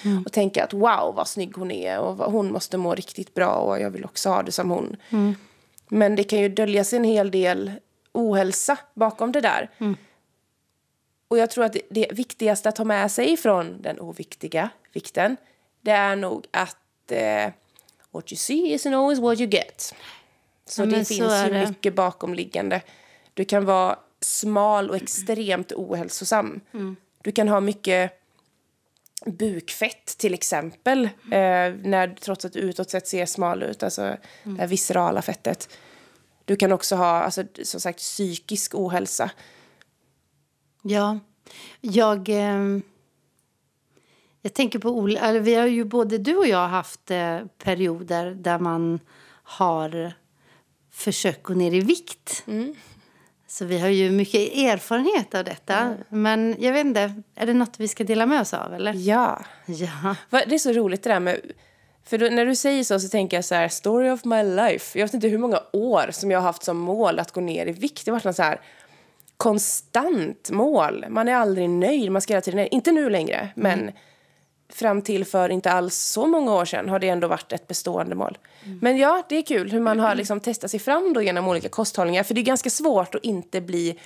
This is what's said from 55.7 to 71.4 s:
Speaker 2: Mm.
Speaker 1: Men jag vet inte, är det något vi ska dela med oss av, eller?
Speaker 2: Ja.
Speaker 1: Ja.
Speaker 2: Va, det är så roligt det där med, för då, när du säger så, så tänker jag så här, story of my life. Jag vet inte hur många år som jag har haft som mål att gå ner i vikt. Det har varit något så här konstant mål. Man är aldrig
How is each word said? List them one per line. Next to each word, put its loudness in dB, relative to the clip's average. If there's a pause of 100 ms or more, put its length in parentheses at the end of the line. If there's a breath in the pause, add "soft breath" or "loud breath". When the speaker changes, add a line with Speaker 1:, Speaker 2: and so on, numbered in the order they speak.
Speaker 2:
Mm. -2 (100)
Speaker 1:
Men 0
jag 2
vet 2
inte, 0 (120)
är -4
det 2
något 2
vi -2
ska -4
dela 2
med 2
oss -4
av, -6
eller? -2
Speaker 2:
Ja. 2 (220 loud breath)
Speaker 1:
Ja. -4 (140)
Speaker 2:
Va, 4
det 0
är 4
så 0
roligt 0
det 0
där 4
med, 0 (640 soft breath)
för -2
då, 4
när 2
du 2
säger 0
så, 0
så -6
tänker 0
jag -2
så -2
här, 4
story 0
of -2
my 2
life. 0
Jag 2
vet -4
inte 2
hur 0
många 0 (120)
år 2
som -2
jag 4
har 2
haft -2
som -4
mål 0
att -4
gå -6
ner -4
i -4
vikt. -6
Det -4
har 0
varit -2
något -2
så 2
här 0 (760 loud breath)
konstant 0
mål. 2
Man 0
är 4
aldrig 2